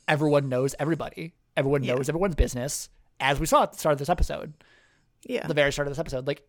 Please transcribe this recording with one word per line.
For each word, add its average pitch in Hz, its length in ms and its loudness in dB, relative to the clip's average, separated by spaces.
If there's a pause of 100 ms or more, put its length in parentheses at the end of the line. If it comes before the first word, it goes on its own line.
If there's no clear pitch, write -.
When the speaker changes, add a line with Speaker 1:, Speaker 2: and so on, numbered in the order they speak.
Speaker 1:
everyone 147 420 4
knows 127 300 0
everybody. 156 540 -4 (220)
Everyone 139 280 2
Speaker 2:
Yeah. 127 120 0
Speaker 1:
knows 131 140 -2
everyone's 165 260 0
business, 123 540 -2 (300)
as 135 200 2
we 160 80 0
saw 269 160 6
at - 100 0
the - 60 -18
start 156 140 2
of 139 60 0
this 139 100 -2
episode. 156 440 -2 (720)
Speaker 2:
Yeah. - 240 -6
Speaker 1:
The 156 80 -4
very 143 160 4
start 143 160 -2
of 143 40 -4
this 139 80 -6
episode. 135 280 -6
Like, - 220 -4